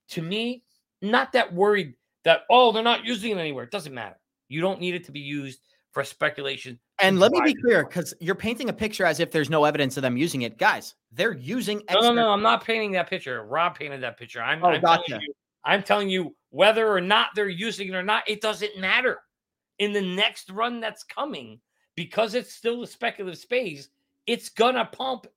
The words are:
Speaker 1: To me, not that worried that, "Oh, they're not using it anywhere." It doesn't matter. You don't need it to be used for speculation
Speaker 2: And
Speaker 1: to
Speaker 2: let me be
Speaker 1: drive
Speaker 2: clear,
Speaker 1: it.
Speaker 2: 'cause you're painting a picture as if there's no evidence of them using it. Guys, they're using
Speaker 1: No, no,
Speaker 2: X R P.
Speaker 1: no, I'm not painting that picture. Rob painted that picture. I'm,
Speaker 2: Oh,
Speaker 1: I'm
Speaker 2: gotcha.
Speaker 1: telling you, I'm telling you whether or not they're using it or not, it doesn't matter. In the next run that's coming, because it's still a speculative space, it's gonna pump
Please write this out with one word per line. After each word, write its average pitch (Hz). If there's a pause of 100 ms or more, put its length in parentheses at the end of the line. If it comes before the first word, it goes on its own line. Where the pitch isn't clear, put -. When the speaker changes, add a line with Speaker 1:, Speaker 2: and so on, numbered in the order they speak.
Speaker 1:
To 170
me, 226 (380)
not 233
that 226
worried 185 (280)
that, 160
"Oh, 240
they're 220
not 226
using 226
it 196
anywhere." 139
It 120
doesn't 151
matter. 110 (300)
You 151
don't 185
need 180
it 175
to 143
be 143
used 139 (320)
for 139
speculation 139 (200)
Speaker 2:
And 190
Speaker 1:
to 180
Speaker 2:
let 226
me 349
be 311
Speaker 1:
drive -
Speaker 2:
clear, 226
Speaker 1:
it. -
Speaker 2:
'cause 170
you're 180
painting 233
a 180
picture 214
as 156
if 165
there's 147
no 151
evidence 147
of 135
them 123
using 143
it. 113
Guys, 170 (160)
they're 190
using 202
Speaker 1:
No, 175
no, 190
Speaker 2:
X 226
R 240
P. 240
Speaker 1:
no, 233
I'm 202
not 226
painting 220
that 175
picture. 127
Rob 156
painted 143
that 120
picture. 120
I'm, 151
Speaker 2:
Oh, 180
Speaker 1:
I'm 156
Speaker 2:
gotcha. 170
Speaker 1:
telling 117
you, 143 (300)
I'm 185
telling 202
you 185 (140)
whether 214
or 196
not 208
they're 202
using 196
it 185
or 185
not, 220
it 208
doesn't 208
matter. 208 (580)
In 208
the 202
next 190
run 233
that's 220
coming, 147 (360)
because 208
it's 240
still 240
a 226
speculative 196
space, 185 (380)
it's 214
gonna 240
pump 262 (120)